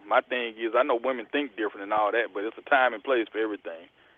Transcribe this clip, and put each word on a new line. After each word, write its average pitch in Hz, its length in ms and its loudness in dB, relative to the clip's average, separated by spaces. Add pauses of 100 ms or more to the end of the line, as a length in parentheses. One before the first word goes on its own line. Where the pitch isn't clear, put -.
my 117 140 4
thing 120 380 -4
is, 113 160 -2
I 123 80 6
know 131 180 0
women 123 300 -4
think 143 240 -2
different 107 280 -4
and 104 100 -4
all 107 180 2
that, 107 220 0
but 101 100 -4
it's 113 140 -6
a - 120 -16
time 127 240 4
and 104 100 -10
place 123 280 0
for 104 80 -4
everything. 92 520 -6 (260)